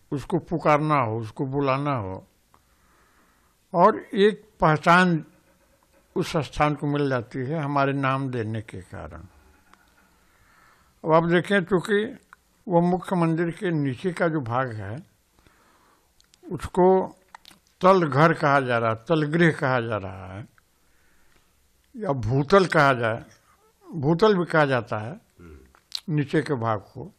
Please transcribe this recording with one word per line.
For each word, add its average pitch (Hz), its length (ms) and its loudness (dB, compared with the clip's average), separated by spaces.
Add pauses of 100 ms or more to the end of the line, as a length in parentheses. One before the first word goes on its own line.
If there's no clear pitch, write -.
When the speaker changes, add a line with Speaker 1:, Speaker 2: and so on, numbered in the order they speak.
(120)
Speaker 1:
उसको 151 280 -4
पुकारना 151 560 0
हो, 113 240 -2
उसको 113 260 -8
बुलाना 139 500 -2
हो 95 320 -8 (1500)
और 196 260 4 (140)
एक 202 280 2 (180)
पहचान 170 640 4 (920)
उस 175 220 -2
स्थान 151 380 0
को 147 120 -8
मिल 143 220 -2
जाती 127 300 -6
है 147 220 -6
हमारे 139 320 0
नाम 135 360 -2
देने 113 320 -6
के 101 200 -14
कारण। 85 420 -16 (1800)
अब 156 100 0
आप 165 100 6
देखें, 175 400 2
चूँकि 202 420 0 (600)
वो 170 140 2
मुख्य 175 340 0
मंदिर 165 360 0
के 180 200 -6
नीचे 143 420 -4
का 175 140 -2
जो 156 140 -2
भाग 120 320 -4
है 107 220 -10 (1600)
उसको 185 640 0 (680)
तल 185 260 4
घर 151 260 4
कहा 143 260 2
जा 123 180 0
रहा 117 120 0
है, 113 60 -2
तल 156 300 -2
गृह 160 260 2
कहा 131 300 0
जा 113 160 -4
रहा 95 360 -12
है 101 140 -14 (1500)
या 208 160 -6
भूतल 139 540 2
कहा 143 280 4
जाए, 117 320 -2 (640)
भूतल 180 500 2
भी 175 80 -2
कहा 156 200 2
जाता 120 320 -2
है 107 140 -10
Speaker 2:
हम्म। 85 1040 -14
Speaker 1:
नीचे 147 260 -2
के 147 120 -4
भाग 113 260 -2
को। 131 400 -18